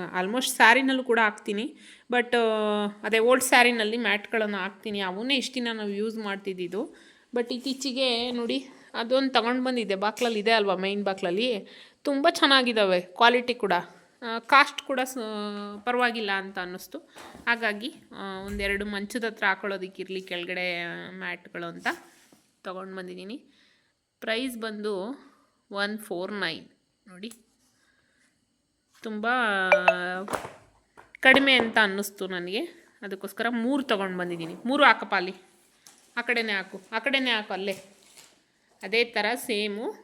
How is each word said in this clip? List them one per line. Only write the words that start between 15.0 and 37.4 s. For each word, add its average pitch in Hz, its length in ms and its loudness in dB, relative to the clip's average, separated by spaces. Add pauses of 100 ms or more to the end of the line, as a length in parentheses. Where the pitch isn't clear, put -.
ಸ-, 262 140 -10 (640)
ಪರವಾಗಿಲ್ಲ 233 460 0
ಅಂತ 190 280 -4
ಅನ್ನಿಸ್ತು. 180 400 -10 (480)
ಹಾಗಾಗಿ, 226 480 -2 (180)
ಆ, 190 340 -10
ಒಂದೆರಡು 202 400 -2
ಮಂಚದ 208 380 -4
ಹತ್ರ 220 200 -4
ಹಾಕೊಳ್ಳೋದಕ್ಕಿರಲಿ 190 760 -2
ಕೆಳಗಡೆ 180 640 -4 (340)
ಮ್ಯಾಟ್‌ಗಳು 175 500 -10
ಅಂತ 175 180 -8 (760)
ತಗೊಂಡು 190 320 -10
ಬಂದಿದ್ದೀನಿ. 185 480 -12 (760)
ಪ್ರೈಸ್ 240 360 -4
ಬಂದು 214 680 -6 (480)
ಒನ್ 202 260 -4
ಫೋರ್ 190 340 -6
ನೈನ್. 165 360 -6 (400)
ನೋಡಿ, 190 240 -14 (1700)
ತುಂಬ 214 240 -6 (1900)
ಕಡಿಮೆ 269 320 8
ಅಂತ 233 300 4
ಅನ್ನಿಸ್ತು 196 440 -2
ನನಗೆ, 185 340 -6 (420)
ಅದಕ್ಕೋಸ್ಕರ 208 480 -8
ಮೂರು 247 320 0
ತಗೊಂಡು 190 360 -2
ಬಂದಿದ್ದೀನಿ. 175 360 -6 (120)
ಮೂರು 285 180 4
ಹಾಕಪ್ಪ 220 300 4
ಅಲ್ಲಿ, 185 200 -2 (840)
ಆ 240 60 -4
ಕಡೆನೇ 233 300 0
ಹಾಕು, 190 300 -6 (100)
ಆ 220 60 -2
ಕಡೆನೇ 262 320 0
ಹಾಕು, 214 220 -2